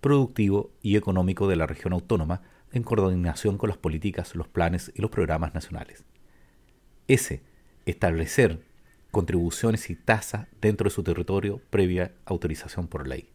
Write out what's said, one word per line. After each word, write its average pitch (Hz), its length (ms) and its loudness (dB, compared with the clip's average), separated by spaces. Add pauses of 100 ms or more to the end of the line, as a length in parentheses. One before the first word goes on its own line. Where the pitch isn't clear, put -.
productivo 117 680 2 (100)
y 104 160 2
económico 92 520 2
de 92 80 4
la 80 100 0
región 90 260 -6
autónoma 87 500 -2 (280)
en 120 140 -2
coordinación 95 760 2
con 110 100 0
las 95 100 -4
políticas, 85 580 -4
los 80 100 -6
planes 85 480 0
y - 80 -6
los 107 80 -2
programas 80 440 -2
nacionales. 80 500 -10 (1040)
S, - 340 2 (420)
establecer 82 800 2 (480)
contribuciones 90 800 0
y 85 60 -8
tasas - 500 -2 (140)
dentro 107 240 2
de 98 100 0
su 98 80 -4
territorio 95 680 -2
previa 90 440 2 (140)
autorización 85 600 -4
por 69 220 -8
ley. 64 260 -8